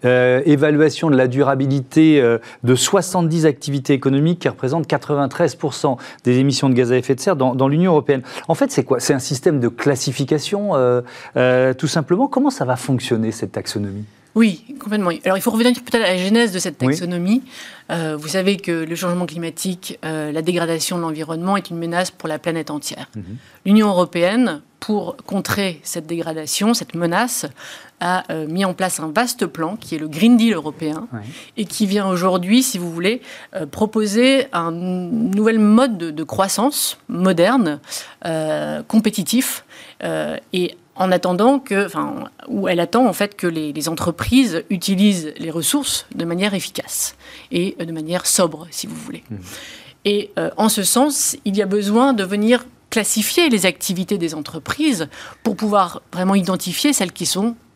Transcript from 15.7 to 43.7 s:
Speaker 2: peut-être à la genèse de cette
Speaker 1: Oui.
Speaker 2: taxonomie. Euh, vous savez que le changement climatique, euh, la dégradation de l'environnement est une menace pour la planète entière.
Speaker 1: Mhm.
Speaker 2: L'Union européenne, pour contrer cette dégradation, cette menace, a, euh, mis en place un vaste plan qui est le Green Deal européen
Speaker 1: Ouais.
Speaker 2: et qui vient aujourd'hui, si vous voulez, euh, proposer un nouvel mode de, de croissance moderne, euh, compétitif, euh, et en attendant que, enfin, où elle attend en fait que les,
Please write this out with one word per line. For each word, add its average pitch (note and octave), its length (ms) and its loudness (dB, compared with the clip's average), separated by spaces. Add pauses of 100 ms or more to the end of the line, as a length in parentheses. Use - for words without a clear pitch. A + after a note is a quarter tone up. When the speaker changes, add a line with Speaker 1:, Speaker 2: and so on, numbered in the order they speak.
Speaker 2:
peut-être A#3+ 320 -2
à F#3 80 4
la F#3 40 2
genèse G3+ 360 2
de F3+ 80 -4
cette E3 200 -6
Speaker 1:
Oui. B2+ 60 0
Speaker 2:
taxonomie. F3+ 560 0 (480)
Euh, D#3+ 260 -4
vous D3+ 120 -10
savez F#3+ 280 0
que F3+ 140 -6
le E3 240 -2
changement F3+ 320 -2
climatique, E3+ 800 -8
euh, D#3 260 -4
la D#3 100 -4
dégradation E3 560 -2
de F3 60 -2
l'environnement E3 540 -2
est F#3 120 -4
une E3+ 100 -8
menace E3+ 340 -2
pour - 160 -10
la D3+ 100 -4
planète D#3+ 320 -4
entière. D3 460 -10
Speaker 1:
Mhm. G2+ 80 -10 (420)
Speaker 2:
L'Union G#3 220 6
européenne, F3+ 720 2 (160)
pour G#3 380 -4 (100)
contrer F#3+ 560 -4
cette D#3+ 240 -10
dégradation, E3 680 -2
cette - 200 -8
menace, F3 520 -2 (520)
a, F3+ 240 -2 (100)
euh, D#3+ 140 -6
mis F3 180 -2
en F#3 80 0
place F#3 280 -4
un D#3 120 -6
vaste A#3 340 0
plan E3 300 -6
qui E3 200 -10
est - 20 -6
le D#3 100 -8
Green G#3 280 6
Deal A3 180 4
européen D#3 580 -6
Speaker 1:
Ouais. A#2+ 60 -10 (380)
Speaker 2:
et A3 80 -2
qui - 220 -2
vient G3 200 0
aujourd'hui, F#3 560 2
si A#3 160 -2
vous F3 120 -4
voulez, F#3 300 -2 (360)
euh, E3 100 -6
proposer A3 840 2
un E3+ 180 -2
nouvel F#3 880 0
mode G#3+ 400 4
de, E3 140 -6
de D#3 100 -6
croissance - 760 -2 (100)
moderne, F3+ 720 2 (440)
euh, D#3 600 -4
compétitif, A3 800 0 (400)
euh, D#3 320 -4 (160)
et F3+ 240 -2 (200)
en F#3 160 2
attendant F#3 460 2
que, G3+ 280 -2
enfin, D3 380 -8 (240)
où G3 200 -2
elle F3 120 2
attend A#3+ 260 2
en G3 60 2
fait G3+ 220 -2
que - 120 -4
les, D#3 260 -4